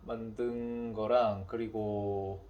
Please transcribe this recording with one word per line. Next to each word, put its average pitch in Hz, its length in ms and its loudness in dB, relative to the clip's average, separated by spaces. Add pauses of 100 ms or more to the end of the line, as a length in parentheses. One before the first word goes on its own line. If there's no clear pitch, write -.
만든 120 880 -4
거랑 107 540 4
그리고 104 1040 -2